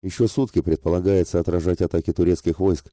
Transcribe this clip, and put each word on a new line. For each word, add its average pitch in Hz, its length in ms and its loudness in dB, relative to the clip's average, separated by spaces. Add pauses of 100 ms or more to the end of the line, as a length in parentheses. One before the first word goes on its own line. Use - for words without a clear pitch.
Ещё 107 260 0
сутки 123 320 -2
предполагается 87 800 0
отражать 87 400 0
атаки 85 320 -2
турецких 87 480 0
войск 92 320 0